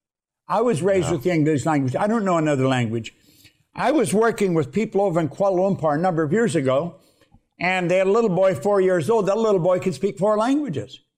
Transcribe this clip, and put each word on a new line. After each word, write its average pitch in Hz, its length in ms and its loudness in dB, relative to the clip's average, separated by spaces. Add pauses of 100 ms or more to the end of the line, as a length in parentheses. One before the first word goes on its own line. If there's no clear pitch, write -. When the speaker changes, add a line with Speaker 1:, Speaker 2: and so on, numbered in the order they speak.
(480)
Speaker 1:
I 185 120 0
was 233 220 0
raised 190 240 0
Speaker 2:
Yeah. 165 60 -2
Speaker 1:
with 147 120 -4
the 180 60 0
English 156 360 0
language. 139 300 0
I 208 100 -2
don't 220 180 0
know 185 140 2
another 143 300 0
language. 117 460 -2 (600)
I 214 160 0
was 254 240 0
working 214 400 0
with 143 180 -2
people 214 300 -2
over 175 180 0
in 160 80 -2
Kuala 196 300 0
Lumpur 160 360 0
a 147 40 -2
number 170 240 0
of 147 100 -2
years 214 240 0
ago, 139 400 0 (640)
and 180 320 -2
they 185 80 2
had 190 80 2
a 196 60 2
little 226 180 2
boy, 185 240 2
four 202 260 0
years 185 300 2
old. 220 160 2
That 196 120 0
little 214 220 2
boy 180 200 2
could 185 140 -2
speak 208 240 -4
four 208 180 0
languages. 226 640 -4 (180)